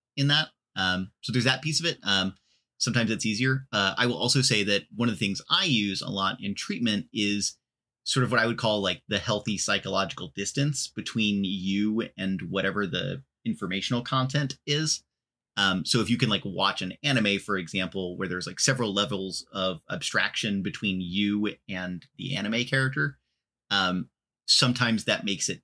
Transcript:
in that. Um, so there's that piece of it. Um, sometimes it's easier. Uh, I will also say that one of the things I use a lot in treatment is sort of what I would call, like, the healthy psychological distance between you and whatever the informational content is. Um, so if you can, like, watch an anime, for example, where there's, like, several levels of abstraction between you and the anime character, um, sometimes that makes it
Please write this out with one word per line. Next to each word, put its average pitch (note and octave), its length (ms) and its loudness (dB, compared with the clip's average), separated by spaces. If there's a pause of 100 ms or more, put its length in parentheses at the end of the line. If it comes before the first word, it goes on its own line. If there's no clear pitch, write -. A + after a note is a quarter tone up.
(160)
in C#3 120 2
that. D3+ 220 2 (260)
Um, F#2 340 0 (120)
so A2 100 -6
there's A#2+ 120 2
that C3 180 2
piece D#3 180 0
of E3 60 -2
it. E3 180 -2
Um, F#2+ 320 0 (420)
sometimes A2+ 320 2
it's - 160 -2
easier. C3 460 0
Uh, G2 260 2
I A#2+ 80 4
will A2+ 120 0
also B2 240 4
say G#2+ 220 4
that G2+ 200 0 (100)
one A#2 140 2
of G#2+ 100 0
the - 0 -
things G2 320 -2
I F#3 140 2
use G#2 380 2
a - 80 -6
lot F#2+ 300 -2
in G2 140 -4
treatment G#2 580 -2
is G2+ 440 0 (480)
sort - 200 2
of G#2 60 -2
what A#2+ 100 4
I A2+ 60 4
would A#2 120 0
call, G#2+ 240 2
like, F2+ 260 0
the G#2 100 0
healthy G#2+ 400 -2
psychological F#2+ 800 -2
distance C#3+ 520 -2
between G#2 560 -2
you G2+ 720 0
and F#2+ 260 -2
whatever F#2+ 440 -2
the F2+ 380 -4 (220)
informational G2+ 560 -2
content C3+ 640 0
is. D3+ 360 0 (540)
Um, F#2+ 300 2
so A#2+ 140 2
if G2+ 100 0
you A#2+ 80 2
can, B2 100 4
like, G2+ 160 0
watch G2 380 0
an F#2 200 -6
anime, G#2+ 360 2
for G2 200 -2
example, F#2 600 -4
where F#2 100 -2
there's, F2+ 180 -4
like, - 140 -6
several B2 320 2
levels F#2+ 600 -2
of F#2 280 -2 (100)
abstraction G2 720 0
between F#2+ 380 -2
you G2+ 560 0 (120)
and F2+ 360 -8 (140)
the F#2 180 -6
anime A2 300 -2
character, C3+ 520 0 (520)
um, F#2 400 2 (360)
sometimes A#2+ 580 4
that G2+ 200 0
makes G2+ 240 -2
it F2+ 160 -6